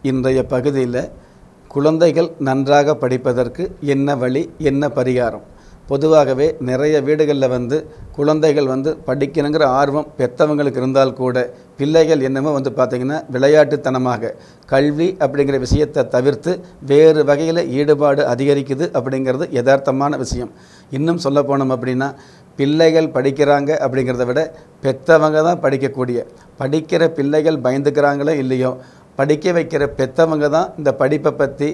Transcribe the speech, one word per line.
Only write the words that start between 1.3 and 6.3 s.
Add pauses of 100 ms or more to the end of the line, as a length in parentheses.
குழந்தைகள் (120)
நன்றாக
படிப்பதற்கு (180)
என்ன
வழி, (180)
என்ன
பரிகாரம்? (440)
பொதுவாகவே (120)